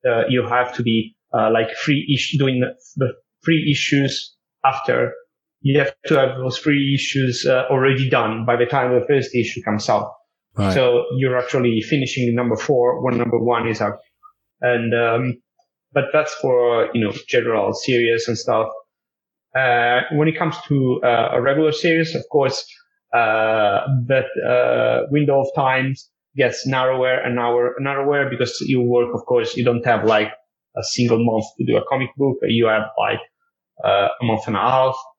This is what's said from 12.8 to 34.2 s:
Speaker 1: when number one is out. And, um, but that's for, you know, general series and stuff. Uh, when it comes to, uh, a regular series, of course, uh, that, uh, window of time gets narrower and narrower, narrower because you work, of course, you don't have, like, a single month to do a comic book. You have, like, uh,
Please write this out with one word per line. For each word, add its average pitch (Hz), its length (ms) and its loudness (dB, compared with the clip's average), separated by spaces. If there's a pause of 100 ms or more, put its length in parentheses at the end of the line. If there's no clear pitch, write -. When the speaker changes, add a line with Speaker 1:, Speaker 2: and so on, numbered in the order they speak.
Speaker 1:
when 123 140 0
number 120 220 0
one 117 300 0
is 110 120 -4
out. 104 160 -4 (640)
And, 117 320 0
um, 120 480 0 (520)
but 139 200 0
that's 151 220 0
for, 120 580 2
you 117 80 0
know, 101 120 -2 (140)
general 110 460 0
series 117 540 0
and 117 100 -2
stuff. 110 300 0 (880)
Uh, 123 440 2 (100)
when 151 160 2
it 156 100 -2
comes 165 180 -2 (120)
to, 131 360 0
uh, 117 280 2
a 127 100 2
regular 151 300 2
series, 165 420 0
of 135 180 -4
course, 135 320 0 (520)
uh, 110 640 2 (280)
that, 131 180 2 (220)
uh, 120 600 2
window 139 320 2
of 139 140 -2
time 131 400 0 (400)
gets 131 320 0
narrower 131 460 0
and 123 240 -2
narrower, 120 420 0
narrower 139 500 0
because 120 300 -4
you 127 220 0
work, 120 340 2
of 107 100 -6
course, 120 300 0
you 123 80 -2
don't 120 220 0
have, 110 180 2
like, 107 240 2 (480)
a 101 80 -8
single 117 400 0
month 110 220 0 (120)
to 131 80 -4
do 117 120 0
a - 80 -2
comic 131 320 -4
book. 135 240 0
You 117 260 2
have, 107 300 0
like, 107 240 -2 (640)
uh, 98 240 2 (120)